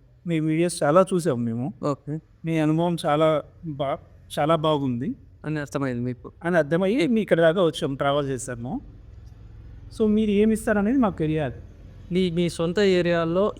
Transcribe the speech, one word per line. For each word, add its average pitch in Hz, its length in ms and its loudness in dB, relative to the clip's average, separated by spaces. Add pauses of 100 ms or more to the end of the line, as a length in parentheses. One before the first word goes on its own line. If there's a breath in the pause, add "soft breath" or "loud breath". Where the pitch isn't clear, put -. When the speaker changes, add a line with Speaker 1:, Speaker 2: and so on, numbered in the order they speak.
(260)
Speaker 1:
మీ 165 140 0
వీడియోస్ 160 420 0
చాలా 165 320 6
చూసాము 151 300 0
మేము. 120 300 -4 (100)
Speaker 2:
ఓకే. 147 340 -6 (260)
Speaker 1:
మీ 160 140 -2
అనుభవం 160 380 2 (100)
చాలా 156 360 2 (220)
బా-, 147 340 -6 (400)
చాలా 156 180 2
బాగుంది 147 580 -2 (300)
Speaker 2:
అని 151 160 -4
అర్థమైంది 135 400 -4
మీకు? 123 320 -8 (120)
Speaker 1:
అని 175 140 2
అర్థమయ్యి 170 480 2
మీ 220 140 2
ఇక్కడ 175 200 2
దాకా 170 240 4
వచ్చాము, 156 300 -2
ట్రావెల్ 139 340 0
చేసాము. 127 520 -8 (1200)
So, 220 60 4
మీరు 214 240 2
ఏమి 208 220 4
ఇస్తారనేది 214 460 0
మాకు 214 200 2
తెలియాలి. 156 360 -2 (580)
Speaker 2:
మీ, 185 180 2
మీ 175 180 0
సొంత 170 300 -2
ఏరియాలో 175 800 2